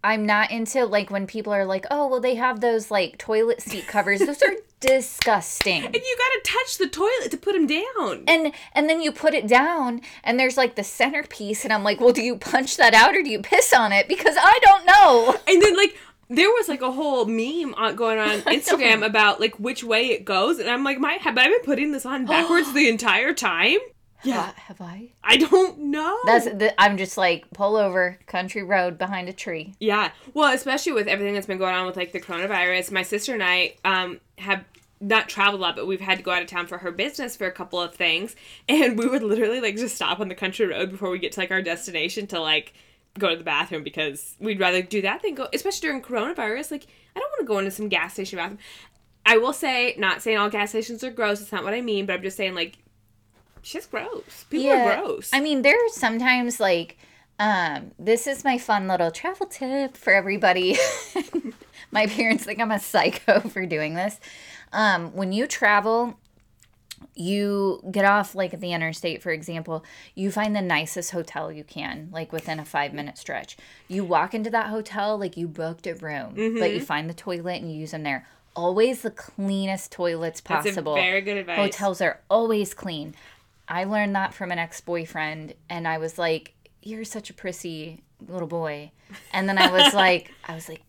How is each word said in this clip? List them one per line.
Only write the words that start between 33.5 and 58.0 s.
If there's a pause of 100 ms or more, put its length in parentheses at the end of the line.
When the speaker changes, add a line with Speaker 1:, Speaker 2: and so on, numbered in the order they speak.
Speaker 2:
um, (200)
have (360)
not
traveled
a
lot,
but
we've
had
to
go
out
of
town
for
her
business
for
a
couple
of
things. (340)
And
we
would
literally,
like,
just
stop
on
the
country
road
before
we
get
to,
like,
our
destination
to,
like, (480)
go
to
the
bathroom
because
we'd
rather
do
that
than
go,
especially
during
coronavirus.
Like, (260)
I
don't
wanna
go
into
some
gas
station
bathroom. (640)
I
will
say,
not
saying
all
gas
stations
are
gross.
It's
not
what
I
mean,
but
I'm
just
saying,
like, (840)
shit's
gross.
People
Speaker 1:
Yeah.
Speaker 2:
are
gross.
Speaker 1:
I
mean,
there
are
sometimes,
like, (440)
um,
this